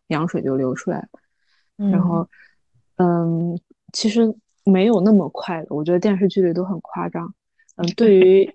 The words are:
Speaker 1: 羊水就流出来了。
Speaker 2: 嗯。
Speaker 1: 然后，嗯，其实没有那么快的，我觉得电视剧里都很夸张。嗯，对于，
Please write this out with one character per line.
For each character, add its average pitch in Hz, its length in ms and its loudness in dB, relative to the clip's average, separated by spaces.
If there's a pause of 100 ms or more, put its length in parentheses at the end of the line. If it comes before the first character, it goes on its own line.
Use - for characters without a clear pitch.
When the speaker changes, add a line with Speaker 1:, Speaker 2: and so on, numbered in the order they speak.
Speaker 1:
羊 156 200 -4
水 - 140 -6
就 135 160 -4
流 131 160 -4
出 - 160 -8
来 165 80 -6
了。 - 120 -14 (680)
Speaker 2:
嗯。 202 140 -2
Speaker 1:
然 190 100 2
后， 170 260 -2 (680)
嗯， 170 600 -2 (380)
其 - 160 -4
实 226 120 0 (420)
没 190 220 4
有 226 140 2
那 196 120 4
么 180 180 4
快 165 320 -10
的， - 80 -16
我 147 140 -6
觉 165 80 -2
得 180 80 2
电 196 180 0
视 196 100 0
剧 190 140 -2
里 175 100 2
都 180 140 -4
很 185 160 -8
夸 175 260 -10
张。 170 240 -10 (440)
嗯， 175 100 -6 (100)
对 214 220 6
于， 190 380 6